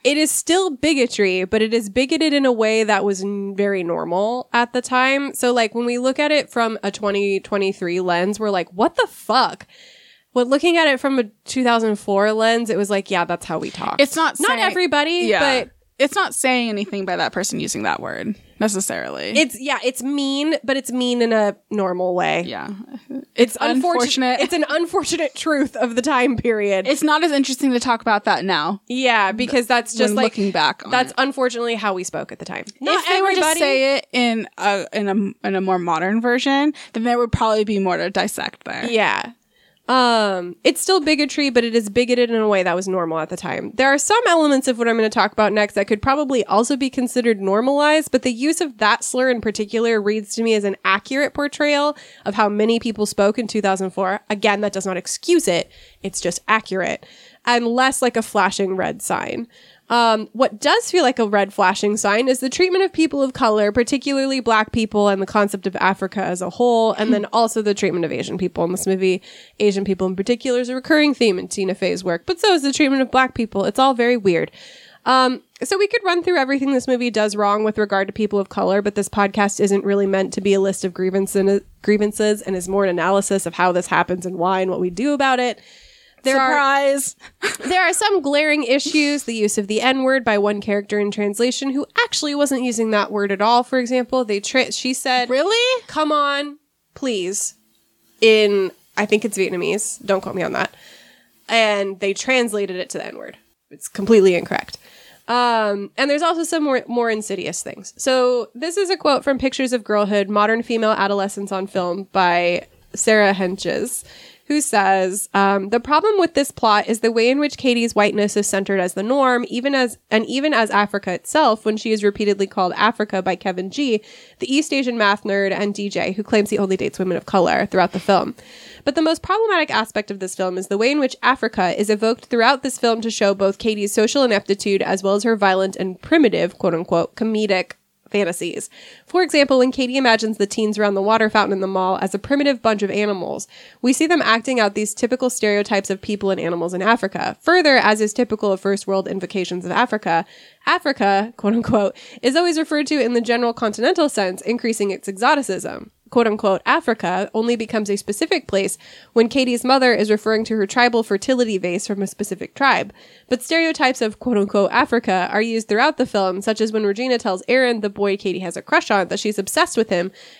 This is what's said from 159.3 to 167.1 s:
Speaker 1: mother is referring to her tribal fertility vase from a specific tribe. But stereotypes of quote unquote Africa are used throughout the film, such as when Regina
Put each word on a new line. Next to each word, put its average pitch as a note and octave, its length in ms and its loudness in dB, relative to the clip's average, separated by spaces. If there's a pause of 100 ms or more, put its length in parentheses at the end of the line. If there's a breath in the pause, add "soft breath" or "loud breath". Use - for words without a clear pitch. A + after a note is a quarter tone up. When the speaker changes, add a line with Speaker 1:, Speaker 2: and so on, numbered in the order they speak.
Speaker 1:
mother B3+ 300 4
is G#3 160 0
referring A3 340 0
to A3+ 120 -4
her G3 100 0
tribal A#3+ 340 2
fertility A3 560 0
vase F3+ 300 -4
from G3+ 160 -4
a F#3+ 40 -4
specific - 460 -10
tribe. A#3+ 400 0 (360 loud breath)
But B3 120 -2
stereotypes D#4+ 580 0
of G#3+ 200 -4
quote A#3+ 180 -2
unquote G3+ 340 0
Africa A#3 600 0
are G#3+ 100 0
used A3+ 260 -2
throughout B3 300 2
the C4 80 0
film, F#3+ 360 -2
such A3 200 -2
as G#3+ 100 0
when A3 140 -2
Regina A#3+ 320 0